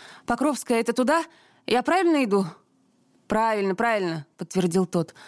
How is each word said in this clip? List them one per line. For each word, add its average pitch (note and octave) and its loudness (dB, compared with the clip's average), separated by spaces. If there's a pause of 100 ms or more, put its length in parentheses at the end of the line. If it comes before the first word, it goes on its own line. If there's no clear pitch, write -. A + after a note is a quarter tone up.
(240)
«Покровская, A#3+ -2
это A#3 -2
туда? D4 2 (420)
Я A#3+ 0
правильно D#4+ 2
иду?» G3 0 (800)
«Правильно, G#3+ 0
правильно», F#3 -2 (140)
подтвердил F3+ 0
тот, E3+ -4 (140)